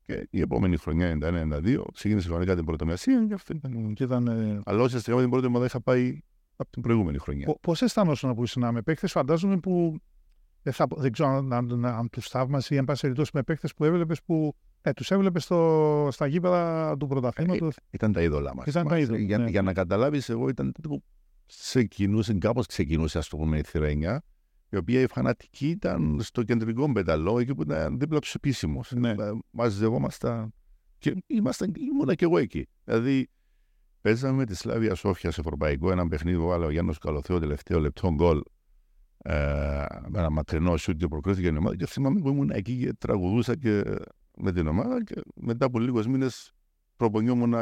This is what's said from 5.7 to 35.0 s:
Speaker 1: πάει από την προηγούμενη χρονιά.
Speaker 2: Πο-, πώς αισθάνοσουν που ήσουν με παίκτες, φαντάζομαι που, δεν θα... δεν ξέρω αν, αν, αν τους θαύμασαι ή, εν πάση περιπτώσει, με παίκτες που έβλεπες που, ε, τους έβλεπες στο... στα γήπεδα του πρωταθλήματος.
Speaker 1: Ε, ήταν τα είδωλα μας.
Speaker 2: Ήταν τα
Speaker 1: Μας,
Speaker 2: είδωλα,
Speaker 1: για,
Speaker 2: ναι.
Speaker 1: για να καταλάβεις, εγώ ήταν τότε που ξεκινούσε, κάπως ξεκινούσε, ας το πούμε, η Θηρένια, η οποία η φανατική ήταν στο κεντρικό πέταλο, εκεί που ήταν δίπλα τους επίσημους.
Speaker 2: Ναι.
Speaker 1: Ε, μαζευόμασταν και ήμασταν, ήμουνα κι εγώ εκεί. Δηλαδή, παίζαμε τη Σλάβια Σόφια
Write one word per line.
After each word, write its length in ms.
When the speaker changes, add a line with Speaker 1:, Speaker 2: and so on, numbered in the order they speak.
Speaker 1:
πάει 380
από 160
την 100
προηγούμενη 360
χρονιά. 280
Speaker 2:
Πο-, 160
πώς 200
αισθάνοσουν 540
που 80
ήσουν 280
με 100
παίκτες, 300
φαντάζομαι 460
που, 400
δεν 120
θα... 120
δεν 160
ξέρω 180
αν, 240
αν, 320
αν 240
τους 180
θαύμασαι 460
ή, 40
εν 80
πάση 160
περιπτώσει, 320
με 100
παίκτες 300
που 120
έβλεπες 380
που, 320
ε, 120
τους 180
έβλεπες 320
στο... 680
στα 160
γήπεδα 720
του 100
πρωταθλήματος. 720
Speaker 1:
Ε, 120
ήταν 220
τα 100
είδωλα 340
μας. 100
Speaker 2:
Ήταν 220
τα 60
Speaker 1:
Μας, 100
Speaker 2:
είδωλα, 160
Speaker 1:
για, 180
Speaker 2:
ναι. 120
Speaker 1:
για 120
να 120
καταλάβεις, 560
εγώ 200
ήταν 220
τότε 160
που 160
ξεκινούσε, 880
κάπως 320
ξεκινούσε, 520
ας 100
το 100
πούμε, 200
η 60
Θηρένια, 600
η 60
οποία 260
η 60
φανατική 640
ήταν 520
στο 220
κεντρικό 480
πέταλο, 480
εκεί 160
που 60
ήταν 380
δίπλα 200
τους 160
επίσημους. 560
Speaker 2:
Ναι. 180
Speaker 1:
Ε, 220
μαζευόμασταν 1040
και 300
ήμασταν, 500
ήμουνα 380
κι 80
εγώ 140
εκεί. 300
Δηλαδή, 460
παίζαμε 440
τη 100
Σλάβια 400
Σόφια 360